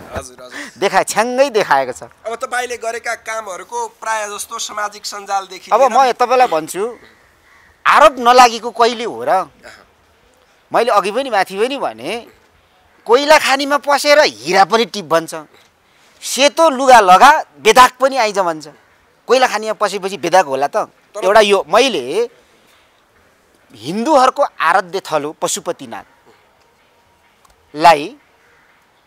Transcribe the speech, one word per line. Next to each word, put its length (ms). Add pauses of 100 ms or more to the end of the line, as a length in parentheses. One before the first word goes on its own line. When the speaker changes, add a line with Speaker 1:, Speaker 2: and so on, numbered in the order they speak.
Speaker 1:
हजुर, 420
हजुर। 340
Speaker 2:
देखा-, 300
छ्याङ्गै 440
देखाएको 420
छ। 100 (240)
Speaker 1:
अब 100
तपाईँले 400
गरेका 380 (100)
कामहरूको 640 (120)
प्राय 280
जस्तो 300
सामाजिक 480
सञ्जालदेखि 640
Speaker 2:
अब 100
Speaker 1:
लिएर 120
Speaker 2:
म 200
तपाईँलाई 360
भन्छु, 500 (880)
आरोप 320
नलागेको 520
कहिले 340
हो 200
र? 40
Speaker 1:
अह। 200 (1200)
Speaker 2:
मैले 180
अघि 220
पनि 180
माथि 260
पनि 220
भने, 480 (800)
कोइला 320
खानीमा 420
पसेर 400
हिरा 440
पनि 200
टिप 200
भन्छ, 300 (840)
सेतो 480
लुगा 320
लगा 440 (200)
बेदाग 320
पनि 200
आइज 220
भन्छ। 300 (600)
कोइला 180
खानीमा 260
पसेपछि 440
बेदाग 300
होला 220
त? 80 (360)
Speaker 1:
तर 120
Speaker 2:
एउटा 160
यो 280
मैले 600 (1400)
हिन्दूहरूको 720
आराध्य 580
थलो 380
पशुपतिनाथलाई 2750 (920)